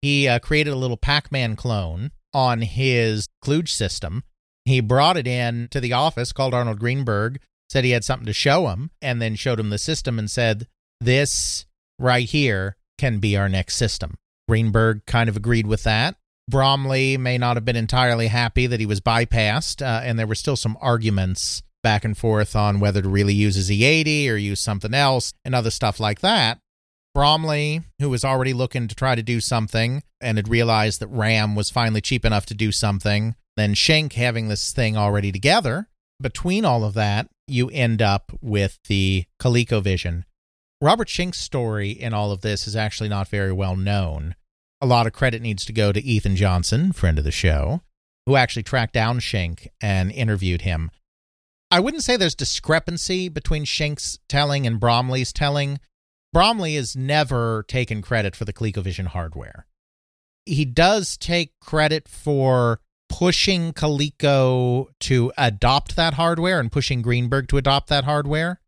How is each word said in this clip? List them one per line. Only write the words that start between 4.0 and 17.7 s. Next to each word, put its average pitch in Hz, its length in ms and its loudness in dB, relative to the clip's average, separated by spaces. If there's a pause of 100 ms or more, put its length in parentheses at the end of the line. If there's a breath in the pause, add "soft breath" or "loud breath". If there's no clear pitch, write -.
He 131 140 4
brought 135 360 4
it 135 120 -4
in 120 420 -4
to 139 100 -4
the 123 140 -2
office, 123 380 0
called 131 240 -2
Arnold 117 240 -2
Greenberg, 120 600 -2 (320)
said 135 120 0
he 123 80 4
had 120 120 2
something 127 220 -4
to 107 80 -4
show 147 340 2
him, 113 240 -4 (100)
and 123 200 -2
then 110 140 -2
showed 117 240 -2
him 107 100 -2
the 104 80 -2
system 123 420 -4
and 107 100 -4
said, 113 380 0 (320)
"This 131 680 0 (320)
right 123 300 2
here 101 480 0 (220)
can 120 220 0
be 101 180 2
our 98 120 2
next 95 260 -2
system." 87 420 -4 (300)
Greenberg 113 580 2
kind 117 240 2
of 104 80 -2
agreed 113 280 2
with 107 180 0
that. 117 340 0 (320)
Bromley 135 680 2
may 127 200 0
not 123 180 2
have 113 80 -4
been 120 140 0